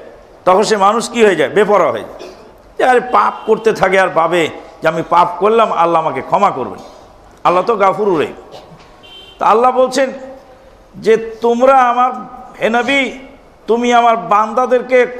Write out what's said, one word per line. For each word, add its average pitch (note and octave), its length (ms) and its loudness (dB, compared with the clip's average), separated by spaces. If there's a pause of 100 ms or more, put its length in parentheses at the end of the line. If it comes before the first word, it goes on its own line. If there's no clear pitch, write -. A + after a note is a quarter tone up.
(460)
তখন F#3 180 4
সে G3+ 140 0
মানুষ G#3 320 0
কি A#3 160 2
হয়ে F#3+ 100 4
যায়? C#3+ 140 0
বেপরোয়া F#3 420 2
হয়ে A2 100 -6
যায়। - 280 -16 (480)
যে - 80 -2
আরে B3+ 140 4
পাপ G#3 340 0 (120)
করতে A3 280 0
থাকে F#3 260 2
আর F#3 100 2
ভাবে E3 400 0 (320)
যে D#3+ 60 -2
আমি E3 220 -2
পাপ F3 180 4 (120)
করলাম, G#3+ 320 2
আল্লাহ E3 300 0
আমাকে C#3 200 -4
ক্ষমা F#3 300 0
করবেন। A2 280 -8 (640)
আল্লাহ F3+ 200 2
তো A3 120 0
গাফুরুর F#3+ 440 0
রহিম। G#2 140 -4 (1080)
তা - 60 -2
আল্লাহ A3+ 260 2
বলছেন B3+ 400 -2 (840)
যে G#3+ 220 2
তোমরা A#3 600 0
আমার, B3 340 2 (500)
হে F3 80 0
নবী, A#3+ 420 -2 (560)
তুমি A#3+ 260 0
আমার A#3 240 2
বান্দাদেরকে A#3 1040 0